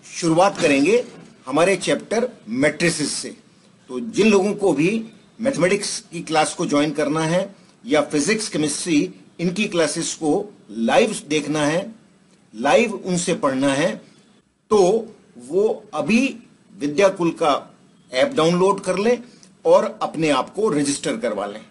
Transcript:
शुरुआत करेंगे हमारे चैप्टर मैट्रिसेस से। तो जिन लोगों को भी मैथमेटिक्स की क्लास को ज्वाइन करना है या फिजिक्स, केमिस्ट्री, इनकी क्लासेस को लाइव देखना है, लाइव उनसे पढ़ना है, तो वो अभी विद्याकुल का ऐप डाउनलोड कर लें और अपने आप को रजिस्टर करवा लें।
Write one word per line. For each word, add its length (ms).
शुरुआत 540
करेंगे 460
हमारे 300
चैप्टर 520
मैट्रिसेस 640
से। 220
तो 100
जिन 300
लोगों 240
को 180
भी 180
मैथमेटिक्स 580
की 80
क्लास 340
को 120
ज्वाइन 240
करना 300
है 340
या 180
फिजिक्स, 460
केमिस्ट्री, 600
इनकी 280
क्लासेस 460
को 360
लाइव 580
देखना 380
है, 280
लाइव 400
उनसे 400
पढ़ना 380
है, 220
तो 380
वो 460
अभी 260
विद्याकुल 560
का 200
ऐप 220
डाउनलोड 480
कर 180
लें 200
और 200
अपने 280
आप 240
को 140
रजिस्टर 480
करवा 300
लें। 140